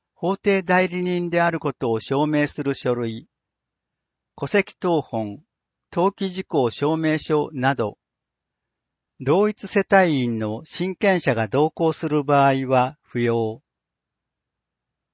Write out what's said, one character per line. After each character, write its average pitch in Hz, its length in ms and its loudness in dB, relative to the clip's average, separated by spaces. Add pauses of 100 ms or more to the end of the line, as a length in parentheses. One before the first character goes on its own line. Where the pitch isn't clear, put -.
(140)
法 190 220 -4
定 196 280 0
代 185 260 2
理 180 120 -6
人 180 280 -2
で 175 100 0
あ 170 100 2
る 160 120 -4
こ 143 100 -2
と 123 200 -2
を 113 100 0
証 143 260 0
明 147 200 0
す - 140 -8
る 135 140 -2
書 127 180 -2
類、 117 340 -6 (1120)
戸 190 60 -6
籍 - 340 0
謄 170 220 0
本、 107 380 -6 (520)
登 185 220 0
記 190 160 -6
事 185 140 -8
項 131 260 0
証 147 260 0
明 160 220 0
書 151 360 -2
な 135 200 0
ど、 113 240 -4 (1200)
同 170 300 2
一 196 180 -8
世 196 240 0
帯 185 220 6
員 123 240 0
の 110 260 -6
親 180 320 -6
権 190 260 2
者 139 120 0
が 110 140 -2
同 147 240 2
行 160 200 0
す 160 160 -6
る 147 160 0
場 139 240 4
合 135 200 0
は 131 340 0
不 - 180 -8
要。 117 440 0 (1500)